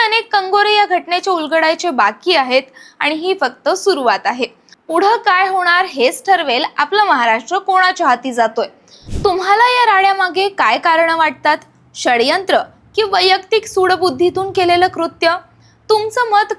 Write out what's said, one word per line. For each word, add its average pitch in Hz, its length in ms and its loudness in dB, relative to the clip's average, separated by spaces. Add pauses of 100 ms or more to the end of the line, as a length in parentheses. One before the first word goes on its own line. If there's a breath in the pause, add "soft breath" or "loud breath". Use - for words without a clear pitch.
अनेक 440 280 -2
कंगोरे 415 420 0
या 415 100 2
घटनेचे 359 460 -2
उलगडायचे 320 580 0
बाकी 247 460 0
आहेत 262 280 0 (360 loud breath)
आणि 302 160 -2
ही 349 260 -2
फक्त 262 280 -4
सुरुवात 294 560 0
आहे. 247 200 -4 (420 soft breath)
पुढं 381 300 2
काय 381 300 0
होणार 370 380 0
हेच 269 400 -2
ठरवेल 320 400 0 (120)
आपलं 381 260 0
महाराष्ट्र 240 540 0
कोणाच्या 370 500 0
हाती 247 260 0
जातोय. 226 340 0 (560 loud breath)
तुम्हाला 392 400 2
या 494 320 2
राड्यामागे 381 540 0
काय 269 280 0
कारणं 330 400 0
वाटतात? 311 400 0 (380)
षडयंत्र 277 640 0 (360)
की 427 80 0
वैयक्तिक 381 600 0
सूडबुद्धीतून 359 840 -2
केलेलं 349 360 2
कृत्य? 339 500 -4 (520 soft breath)
तुमचं 440 420 0
मत 427 280 0